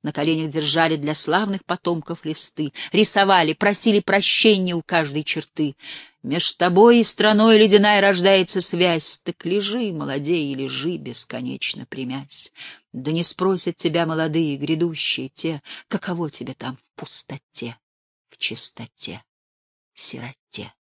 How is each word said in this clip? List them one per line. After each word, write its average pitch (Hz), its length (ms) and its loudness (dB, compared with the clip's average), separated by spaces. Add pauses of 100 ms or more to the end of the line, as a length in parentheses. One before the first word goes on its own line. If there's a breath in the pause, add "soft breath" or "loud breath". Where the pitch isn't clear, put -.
На 147 100 -6
коленях 156 380 -2
держали 160 440 0
для 151 200 -4
славных 196 500 -2
потомков 170 580 -6
листы, 156 480 -8 (200 loud breath)
рисовали, 190 640 4
просили 202 460 2
прощения 196 760 2
у 165 60 -2
каждой 156 420 -2
черты. - 520 -6 (480 loud breath)
Меж 160 300 -2
тобой 202 460 6
и 220 40 4
страной 214 540 4
ледяная 208 420 6
рождается 190 640 4
связь. 175 600 0
Так - 220 -10
лежи, 202 460 -2
молодей, 147 600 -4
и 135 40 -6
лежи, 135 420 -6
бесконечно - 880 -10
примясь. 131 680 -12 (400 loud breath)
Да 131 180 -6
не 165 120 -2
спросят 185 540 -2
тебя 170 280 0
молодые, 160 520 -2
грядущие, 151 720 -4
те, 160 320 -8 (260 loud breath)
каково 170 440 -6
тебе 131 220 -12
там 127 240 -12
в - 220 -20
пустоте, - 800 -12 (520)
в - 80 -20
чистоте, - 840 -10 (720)
сироте. - 800 -14 (160)